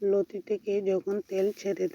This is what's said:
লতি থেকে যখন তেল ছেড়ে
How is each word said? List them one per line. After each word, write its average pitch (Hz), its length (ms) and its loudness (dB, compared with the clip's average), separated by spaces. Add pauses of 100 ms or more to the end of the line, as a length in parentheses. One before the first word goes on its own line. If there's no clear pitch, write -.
লতি 202 380 2 (100)
থেকে 208 320 -2
যখন 190 340 0 (120)
তেল 190 200 2 (100)
ছেড়ে 185 380 -2